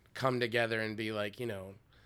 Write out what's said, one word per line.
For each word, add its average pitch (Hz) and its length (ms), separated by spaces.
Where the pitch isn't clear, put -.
come 127 260
together 113 400
and 110 160
be 110 160
like, 104 260
you 120 80
know, 98 280